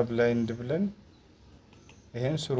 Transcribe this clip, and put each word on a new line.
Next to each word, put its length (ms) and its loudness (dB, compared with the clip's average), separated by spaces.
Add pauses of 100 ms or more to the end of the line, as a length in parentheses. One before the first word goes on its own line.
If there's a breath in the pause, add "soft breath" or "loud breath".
ብላይንድ 520 2
ብለን 300 -4 (1300)
ይሄን 260 -2
ስሩ 220 -2